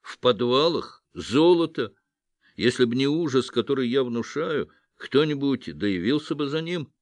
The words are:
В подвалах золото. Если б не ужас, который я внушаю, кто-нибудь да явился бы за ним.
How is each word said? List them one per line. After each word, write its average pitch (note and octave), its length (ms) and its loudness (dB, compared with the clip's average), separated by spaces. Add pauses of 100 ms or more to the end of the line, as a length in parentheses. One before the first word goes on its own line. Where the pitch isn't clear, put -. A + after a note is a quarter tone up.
В - 180 -16
подвалах B2+ 840 0 (100)
золото. D3+ 800 2 (640)
Если B2 300 2
б A#2+ 100 -2
не C3+ 120 0
ужас, C#3+ 440 0
который B2+ 360 -2
я C3 160 0
внушаю, B2 680 -4 (260)
кто-нибудь C#3 840 0
да G2+ 100 -2
явился A#2+ 480 0
бы D3 120 -4
за D#3 140 -4
ним. E3 300 -8 (100)